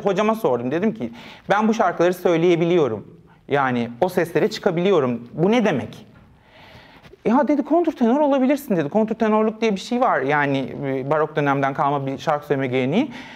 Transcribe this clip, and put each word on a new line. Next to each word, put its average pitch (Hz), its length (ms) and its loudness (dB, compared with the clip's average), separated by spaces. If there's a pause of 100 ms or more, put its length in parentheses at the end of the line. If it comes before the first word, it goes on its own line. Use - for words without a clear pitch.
hocama 214 320 0
sordum. 127 360 -2
Dedim 180 220 0
ki, - 180 -8 (380)
"Ben 214 180 0
bu 226 60 2
şarkıları 180 400 2
söyleyebiliyorum. 170 960 2 (400)
Yani 123 420 -2 (120)
o 180 80 2
seslere 175 400 0
çıkabiliyorum. 156 840 0
Bu 180 180 2
ne 240 140 2
demek?" 147 400 -4 (1200)
"Ya," 233 220 4
dedi, 294 160 2
"kontrtenor 294 560 2
olabilirsin." 269 580 2
dedi. 143 120 0
"Kontrtenorluk 214 720 0
diye 226 140 2
bir 185 40 -6
şey 240 220 -4
var. 175 200 2
Yani, 139 540 0 (100)
e, 135 240 -4
barok 156 260 0
dönemden 139 380 0
kalma 143 320 -2
bir 135 120 -6
şarkı 147 300 -2
söyleme 135 200 0
geleneği. 131 440 0 (240)